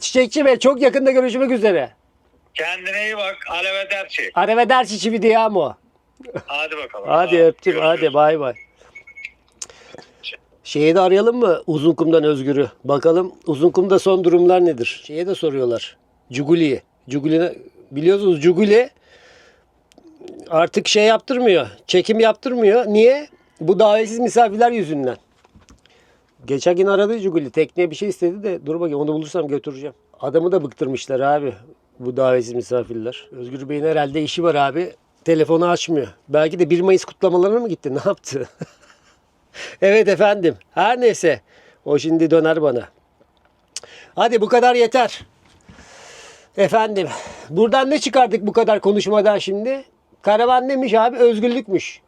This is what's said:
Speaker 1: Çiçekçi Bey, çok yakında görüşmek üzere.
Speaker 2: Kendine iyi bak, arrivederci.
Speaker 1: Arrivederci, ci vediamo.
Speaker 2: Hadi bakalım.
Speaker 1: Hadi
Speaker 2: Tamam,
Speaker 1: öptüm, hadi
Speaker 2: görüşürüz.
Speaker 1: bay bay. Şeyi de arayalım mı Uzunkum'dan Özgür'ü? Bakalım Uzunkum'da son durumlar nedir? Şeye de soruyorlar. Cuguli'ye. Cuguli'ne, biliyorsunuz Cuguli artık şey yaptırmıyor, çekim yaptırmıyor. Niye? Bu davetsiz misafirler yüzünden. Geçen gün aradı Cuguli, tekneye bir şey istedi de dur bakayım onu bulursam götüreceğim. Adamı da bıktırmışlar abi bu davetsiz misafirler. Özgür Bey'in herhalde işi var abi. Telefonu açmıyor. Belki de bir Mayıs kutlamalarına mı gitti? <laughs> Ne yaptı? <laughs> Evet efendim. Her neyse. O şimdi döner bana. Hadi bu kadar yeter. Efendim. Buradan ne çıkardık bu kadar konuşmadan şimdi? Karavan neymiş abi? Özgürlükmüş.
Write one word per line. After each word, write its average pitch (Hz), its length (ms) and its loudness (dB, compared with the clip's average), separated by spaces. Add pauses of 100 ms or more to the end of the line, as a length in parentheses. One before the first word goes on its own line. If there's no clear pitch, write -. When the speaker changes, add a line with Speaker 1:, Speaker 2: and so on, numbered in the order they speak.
Speaker 1:
Çiçekçi 254 440 0
Bey, 254 140 4
çok 254 220 2
yakında 269 300 2
görüşmek 254 400 0
üzere. 196 400 0 (640)
Speaker 2:
Kendine 185 500 -6
iyi 214 120 -6
bak, 196 200 -8 (140)
arrivederci. 190 840 -6
Speaker 1:
Arrivederci, 220 640 0
ci 220 140 -4
vediamo. 214 640 2 (720)
Speaker 2:
Hadi 156 300 -8
bakalım. 135 320 -12
Speaker 1:
Hadi 165 220 2
Speaker 2:
Tamam, 165 160 4
Speaker 1:
öptüm, 160 340 0
hadi 156 100 0
Speaker 2:
görüşürüz. 156 240 0
Speaker 1:
bay 151 260 2
bay. 127 140 -4 (2000)
Şeyi 156 300 2
de 190 60 4
arayalım 202 360 2
mı 214 300 0
Uzunkum'dan 160 580 0
Özgür'ü? 139 440 0 (160)
Bakalım 165 480 0 (140)
Uzunkum'da 180 520 0
son 185 260 0
durumlar 180 400 4
nedir? 127 420 -2
Şeye 160 200 -8
de 190 80 -4
soruyorlar. 127 600 -4 (360)
Cuguli'ye. 143 500 0 (260)
Cuguli'ne, 156 460 -2 (360)
biliyorsunuz 175 520 0
Cuguli 202 480 2 (1600)
artık 170 380 0
şey 214 160 2
yaptırmıyor, 220 640 2 (200)
çekim 233 340 0
yaptırmıyor. 226 680 2
Niye? 240 420 2 (320)
Bu 175 180 0
davetsiz 220 400 2
misafirler 233 540 2
yüzünden. 147 440 -4 (1300)
Geçen 139 320 0
gün 190 100 2
aradı 208 340 0
Cuguli, 160 300 -4
tekneye 160 400 -2
bir 156 60 -14
şey 208 120 -6
istedi 185 340 -4
de 175 240 -8
dur 160 140 -6
bakayım 147 200 -4
onu 151 120 -2
bulursam 156 360 -6
götüreceğim. 139 460 -8 (260)
Adamı 165 320 0
da 170 120 0
bıktırmışlar 131 560 -6
abi 143 320 -2 (460)
bu 123 180 -8
davetsiz 127 360 0
misafirler. 120 800 -8
Özgür 131 360 -14
Bey'in 147 160 -6
herhalde 151 380 -2
işi 170 200 -6
var 165 120 0
abi. 143 380 -2 (320)
Telefonu 160 440 2
açmıyor. 160 380 -2 (220)
Belki 156 300 0
de 160 120 0
bir 170 100 2
Mayıs 185 240 2
kutlamalarına 190 560 0
mı 233 80 -6
gitti? 147 260 -8
<laughs> - 0 -
Ne 143 120 -4
yaptı? 143 480 -6
<laughs> - 40 -20 (1200)
Evet 202 260 4
efendim. 190 480 2 (180)
Her 226 260 0
neyse. 170 400 0 (440)
O 147 140 0
şimdi 160 320 0
döner 160 320 2
bana. 123 260 -2 (1300)
Hadi 233 240 2
bu 202 80 2
kadar 247 260 4
yeter. 233 460 0 (1400)
Efendim. 202 520 0 (420)
Buradan 233 400 2
ne 302 80 0
çıkardık 220 480 0
bu 202 60 -4
kadar 220 280 2
konuşmadan 202 580 0
şimdi? 233 460 -6 (380)
Karavan 247 460 2
neymiş 262 260 -2
abi? 226 220 2
Özgürlükmüş. 233 920 0